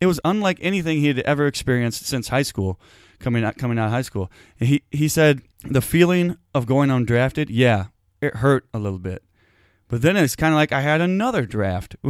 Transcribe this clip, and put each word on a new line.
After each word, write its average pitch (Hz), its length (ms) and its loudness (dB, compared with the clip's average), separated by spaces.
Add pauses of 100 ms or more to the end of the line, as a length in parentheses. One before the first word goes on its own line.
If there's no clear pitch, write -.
it 180 40 2
was 175 180 0
unlike 190 360 0
anything 170 380 -2
he 147 80 2
had 131 140 0
ever 143 260 0
experienced 123 580 -2
since 127 240 -6
high 135 140 0
school, 95 360 -4 (400)
coming 120 240 -2
out, 110 140 -4
coming 120 220 -4
out 110 80 0
of 107 60 -2
high 127 100 -2
school. 95 280 -8 (280)
He, 139 320 0
he 151 180 0
said, 147 320 4 (240)
"The 131 160 0
feeling 175 560 2 (180)
of 127 120 -2
going 135 240 2
undrafted, 123 580 0
yeah, 110 380 2 (340)
it 143 160 -4
hurt 131 380 2
a 113 40 -6
little 98 200 -6
bit. 92 260 -10 (640)
But 117 140 -4
then 180 160 4
it's 151 180 2
kinda 160 180 2
like 151 160 2
I 135 120 -2
had 156 180 2
another 185 460 0
draft 95 540 -4
<laughs> - 100 -12